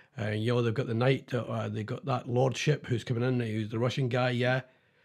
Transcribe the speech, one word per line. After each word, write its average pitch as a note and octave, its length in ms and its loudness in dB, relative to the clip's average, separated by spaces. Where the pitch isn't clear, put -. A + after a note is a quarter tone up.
Uh, G#2+ 100 -2
you G#2+ 220 0
know, A#2+ 80 2
they've A#2 140 0
got C3+ 140 -2
the A2+ 60 -2
knight, B2 380 2
uh, A#2+ 120 -2
uh, A2 240 -4
they've G#2+ 180 -4
got - 200 -8
that B2 220 -2
lordship B2+ 600 2
who's A2+ 160 0
coming A#2 180 0
in, B2+ 160 2
who's A2 320 -2
the A2+ 80 -4
Russian B2 300 0
guy, B2 220 2
yeah. B2 320 2